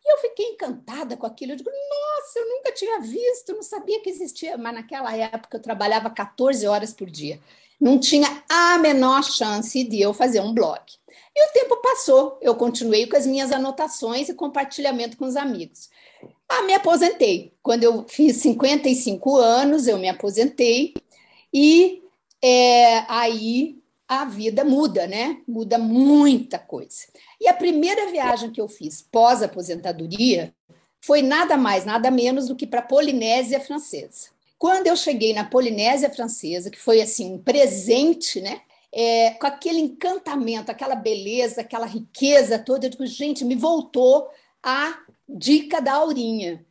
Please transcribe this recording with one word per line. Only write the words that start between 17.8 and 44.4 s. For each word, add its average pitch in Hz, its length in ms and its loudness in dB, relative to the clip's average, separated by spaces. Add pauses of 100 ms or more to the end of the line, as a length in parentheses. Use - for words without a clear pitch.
eu 226 240 4
fiz 294 280 4
cinquenta 277 520 2
e 254 60 4
cinco 254 420 0
anos, 262 500 4
eu 214 120 2
me 185 100 -4
aposentei 233 840 0 (580)
e, 330 500 6 (400)
é, 240 680 6
aí 233 680 -4 (300)
a 269 160 -2
vida 214 400 -4
muda, 254 420 2
né? 233 400 -6
Muda 226 320 -4
muita 262 800 4
coisa. - 480 -12 (340)
E 440 60 2
a - 80 6
primeira 359 560 -2
viagem 240 400 -4
que 226 100 -10
eu 208 60 -4
fiz - 360 -12
pós-aposentadoria 185 1500 0 (480)
foi 285 220 2
nada 311 340 0
mais, 202 280 0
nada 226 260 -2
menos 254 380 0
do 262 80 -8
que 277 100 -10
pra 240 160 -4
Polinésia 254 800 0
Francesa. - 720 -12 (280)
Quando 370 300 2
eu 339 80 2
cheguei 226 360 -2
na 208 120 -4
Polinésia 247 640 0
Francesa, 185 600 -8
que - 100 -20
foi, 226 200 4
assim, 202 340 -4
um 180 40 -12
presente, 254 1000 2
né? 190 220 -12 (280)
É, 226 420 2
com 226 140 -6
aquele 330 320 -4
encantamento, 285 920 -4
aquela 262 260 -6
beleza, 220 640 -4
aquela 226 260 -8
riqueza 233 720 2
toda, 254 280 -4
eu 254 40 -4
digo, 262 160 -10
"Gente, 285 380 -8
me 247 100 -2
voltou 269 760 2 (340)